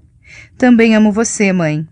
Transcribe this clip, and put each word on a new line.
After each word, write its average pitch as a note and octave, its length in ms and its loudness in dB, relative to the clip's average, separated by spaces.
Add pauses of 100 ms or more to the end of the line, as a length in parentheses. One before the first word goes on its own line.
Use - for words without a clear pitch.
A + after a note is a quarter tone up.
(580)
"Também A#3 380 2
amo G#3+ 160 2
você, G#3+ 400 -2
mãe. D#3 400 -4